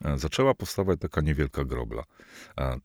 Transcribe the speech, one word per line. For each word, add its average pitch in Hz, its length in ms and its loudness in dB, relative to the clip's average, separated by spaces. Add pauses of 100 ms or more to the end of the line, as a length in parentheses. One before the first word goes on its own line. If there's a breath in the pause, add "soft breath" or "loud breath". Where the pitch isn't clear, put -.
e, 71 120 0
zaczęła 127 360 2
powstawać 92 460 0
taka 80 220 -2
niewielka 73 440 2
grobla. 58 380 -4 (540 loud breath)
E, 65 280 -2